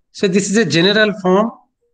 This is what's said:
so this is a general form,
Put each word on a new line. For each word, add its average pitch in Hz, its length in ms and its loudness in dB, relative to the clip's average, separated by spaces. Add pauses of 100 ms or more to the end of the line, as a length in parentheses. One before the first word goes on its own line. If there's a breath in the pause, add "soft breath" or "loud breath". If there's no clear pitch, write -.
(120)
so - 160 -2
this 185 220 -2
is 190 60 -2
a 226 80 2
general 196 560 0
form, 196 300 0 (440)